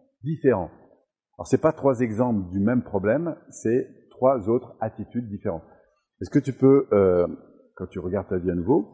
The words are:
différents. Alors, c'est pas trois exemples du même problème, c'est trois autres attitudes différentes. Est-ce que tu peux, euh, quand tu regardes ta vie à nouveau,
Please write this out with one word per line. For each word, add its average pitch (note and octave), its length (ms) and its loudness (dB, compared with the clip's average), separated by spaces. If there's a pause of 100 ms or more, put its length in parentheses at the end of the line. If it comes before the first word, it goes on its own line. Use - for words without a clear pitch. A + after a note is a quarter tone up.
(220)
différents. A#2 480 0 (680)
Alors, G2+ 80 -12
c'est - 140 0
pas D#3 120 2
trois C3+ 280 0
exemples A2 500 -2
du F#2+ 100 -4
même A#2 220 2
problème, A#2+ 540 -2 (120)
c'est - 400 -2 (220)
trois B2+ 400 0
autres B2+ 300 -2
attitudes A2+ 480 -8
différentes. F#2+ 340 -8 (580)
Est-ce F#2 100 -12
que - 80 2
tu C3+ 140 -2
peux, C3+ 400 4
euh, F#2 340 4 (500)
quand F#2 100 -12
tu - 120 -12
regardes F#2 300 -6
ta F#2+ 100 -4
vie F2+ 120 -2
à F2 40 -2
nouveau, A2+ 400 0